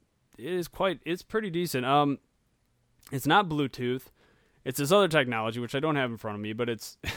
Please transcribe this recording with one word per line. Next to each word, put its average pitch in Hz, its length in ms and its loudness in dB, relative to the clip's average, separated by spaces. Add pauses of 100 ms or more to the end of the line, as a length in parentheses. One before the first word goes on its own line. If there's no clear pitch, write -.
(380)
it 143 140 -6
is 180 160 -2
quite, 190 360 -2
it's 175 180 -4
pretty 214 280 -4
decent. 160 360 -2
Um, 143 320 4 (920)
it's 135 140 -4
not 180 220 4
Bluetooth. 131 560 -2 (600)
It's 131 140 -4
this 143 120 0
other 196 180 8
technology, 120 520 0
which 120 140 -8
I 139 60 0
don't 151 160 0
have 131 140 0
in 113 60 -8
front 104 180 -8
of 104 60 -8
me, 107 120 -4
but 117 160 -2
it's, - 280 -8 (200)